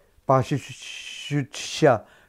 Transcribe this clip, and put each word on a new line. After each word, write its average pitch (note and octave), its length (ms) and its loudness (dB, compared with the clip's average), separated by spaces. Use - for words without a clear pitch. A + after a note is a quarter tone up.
паасиссуутсиа, - 1800 0